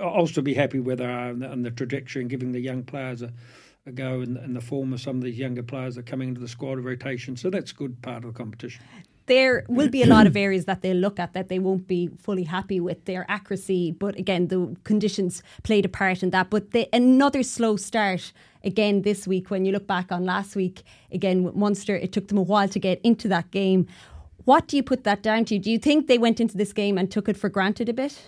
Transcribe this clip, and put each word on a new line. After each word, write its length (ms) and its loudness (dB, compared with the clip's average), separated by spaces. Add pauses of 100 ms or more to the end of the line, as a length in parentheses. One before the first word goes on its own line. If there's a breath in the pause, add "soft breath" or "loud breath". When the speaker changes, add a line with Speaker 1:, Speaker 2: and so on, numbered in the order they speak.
Speaker 1:
I'll 240 2
still 180 -2
be 120 0
happy 240 0
where 160 -2
they 100 -4
are 240 -6
and 140 -8
the, 80 -10
and 140 -4
the 60 -6
trajectory 500 -6
and 80 -6
giving 240 -6
the 80 -4
young 220 -6
players 380 -10
a, 100 -10 (540 loud breath)
a 60 -18
go 300 -6
and, 160 -6
and 180 -8
the 60 -6
form 320 -4
of 80 -8
some 160 -6
of 60 -4
these 140 -6
younger 260 -6
players 320 -8
that 60 -12
are 80 -16
coming 200 -6
into 120 -8
the 60 -10
squad 320 -8
rotation. 580 -8
So 140 -4
that's 200 -4
good 300 -10
part 220 -10
of 100 -12
the 40 -18
competition. 460 -12 (440 loud breath)
Speaker 2:
There 420 4
will 200 4
be 120 2
a 60 8
lot 200 10
of 80 4
areas 300 0
that 160 -4
they'll 160 2
look 220 0
at 140 -6
that 140 -6
they 120 -2
won't 280 0
be 300 -2
fully 260 -4
happy 360 -4
with, 260 -4
their 240 -6
accuracy. 600 -2
But 260 -6
again, 300 0
the 360 -2
conditions 600 0 (200 loud breath)
played 220 4
a 40 -2
part 340 -2
in 80 2
that. 180 2
But 220 -2
the, 200 0
another 520 6
slow 340 0
start 560 -2 (300 soft breath)
again 400 2
this 240 -2
week, 240 -2
when 120 0
you 80 2
look 160 -4
back 240 -2
on 140 -2
last 300 -4
week, 280 -4 (280 soft breath)
again 320 2
with 120 -2
Munster, 400 0
it 160 -4
took 160 -4
them 120 0
a 40 4
while 240 2
to 120 -2
get 240 0
into 260 4
that 220 0
game. 340 4 (600 loud breath)
What 220 6
do 80 -2
you 60 4
put 220 -2
that 180 0
down 240 2
to? 140 0
Do 100 -4
you 80 2
think 300 4
they 100 6
went 240 4
into 160 -2
this 160 0
game 240 0
and 140 0
took 180 -2
it 80 0
for 100 -2
granted 420 0
a 40 0
bit? 340 -6